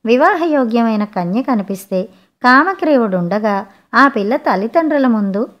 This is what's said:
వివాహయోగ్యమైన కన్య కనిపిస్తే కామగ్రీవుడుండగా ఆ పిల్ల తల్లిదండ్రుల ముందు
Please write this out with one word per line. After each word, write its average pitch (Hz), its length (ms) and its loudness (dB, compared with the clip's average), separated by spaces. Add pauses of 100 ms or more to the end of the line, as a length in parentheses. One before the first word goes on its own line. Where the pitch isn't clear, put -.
వివాహయోగ్యమైన 247 960 0
కన్య 196 380 -4
కనిపిస్తే 196 600 -4 (400)
కామగ్రీవుడుండగా 220 1200 0 (280)
ఆ 247 140 6
పిల్ల 220 280 -2
తల్లిదండ్రుల 285 720 0
ముందు 208 400 -2 (120)